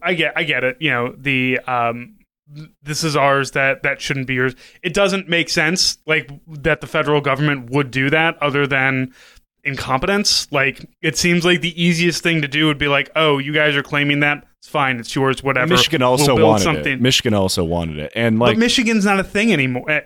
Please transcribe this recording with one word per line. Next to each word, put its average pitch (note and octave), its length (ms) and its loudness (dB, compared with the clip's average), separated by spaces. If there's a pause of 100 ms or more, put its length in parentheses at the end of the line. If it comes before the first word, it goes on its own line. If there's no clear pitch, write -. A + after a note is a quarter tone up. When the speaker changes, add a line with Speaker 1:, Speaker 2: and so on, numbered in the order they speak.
Speaker 1:
I F3 120 0
get, D#3 220 0
I E3+ 80 -2
get C3 200 -2
it. B2+ 160 -2
You D#3 100 0
know, B2 260 -2
the, B2+ 440 -2
um, A#2+ 560 -4 (640)
"This D3 220 -6
is D3+ 120 -2
ours, C#3 360 2
that, C3+ 320 -2
that C#3 160 -4
shouldn't C3+ 260 -4
be C3 80 -4
yours." B2+ 200 0 (280)
It F3 120 -4
doesn't G3 340 0
make E3 200 0
sense, E3+ 580 0
like, D#3 220 0 (200)
that D3+ 320 -2
the C#3+ 80 -14
federal D3 320 2
government C#3 500 0
would C3+ 220 0
do C3+ 180 0
that D#3 320 2
other C#3+ 240 0
than C3 460 0 (520)
incompetence. C#3 840 -2
Like, C3+ 380 -2 (140)
it D#3+ 140 -2
seems F3 280 2
like F3 160 4
the E3+ 200 -6
easiest E3+ 420 2
thing E3 200 0
to C#3+ 60 -4
do D3+ 180 0
would D3 120 2
be D3 100 0
like, C#3+ 260 0
"Oh, D#3 240 2
you C#3 140 -6
guys D3+ 240 2
are C#3+ 60 0
claiming C#3+ 380 0
that. D3 260 -2 (120)
It's - 100 -20
fine. C3+ 320 -2
It's - 140 -10
yours, C3+ 280 0
whatever. C3 260 0
Speaker 2:
Michigan E3 340 0
Speaker 1:
We'll B2+ 80 4
Speaker 2:
also C3+ 260 2
Speaker 1:
build D3+ 120 6
Speaker 2:
wanted G#2 160 4
Speaker 1:
something." C#3+ 300 0
Speaker 2:
it. B2+ 60 -6
Michigan B2 320 2
also F#2+ 320 0
wanted E2 340 -4
it. D2+ 160 -8
And, A2+ 240 0
like, A#2 180 4
Speaker 1:
But - 20 -4
Michigan's A3+ 480 2
not G3 120 2
a F#3+ 60 0
thing G#3 300 0
anymore, C3 360 -2
uh, D3+ 160 0